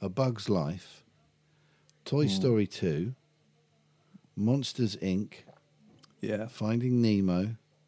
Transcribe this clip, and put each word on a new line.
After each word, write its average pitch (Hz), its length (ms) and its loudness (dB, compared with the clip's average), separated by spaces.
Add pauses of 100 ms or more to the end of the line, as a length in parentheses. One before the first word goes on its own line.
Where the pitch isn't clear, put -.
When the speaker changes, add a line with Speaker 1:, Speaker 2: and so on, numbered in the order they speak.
Speaker 1:
A 98 80 -4
Bug's 117 400 -2
Life, 90 540 -2 (1000)
Toy 147 220 0
Speaker 2:
Mm. - 40 2
Speaker 1:
Story 127 360 2
two, 90 480 -2 (1200)
Monsters, 117 600 0
Inc, 95 480 -4 (760)
Speaker 2:
Yeah. 107 260 -4
Speaker 1:
Finding 120 560 0
Nemo, 98 540 2 (320)